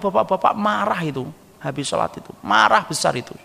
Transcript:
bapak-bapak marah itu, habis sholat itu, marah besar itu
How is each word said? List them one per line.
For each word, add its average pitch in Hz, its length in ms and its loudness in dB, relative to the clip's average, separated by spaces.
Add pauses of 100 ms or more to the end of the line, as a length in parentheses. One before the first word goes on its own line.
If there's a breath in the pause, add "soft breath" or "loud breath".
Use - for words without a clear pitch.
bapak-bapak 196 560 2
marah 208 400 0
itu, 143 320 -4 (320)
habis 143 240 -6
sholat - 320 -2
itu, - 240 -18
marah 214 400 4
besar 151 320 -2
itu 123 200 -8 (100)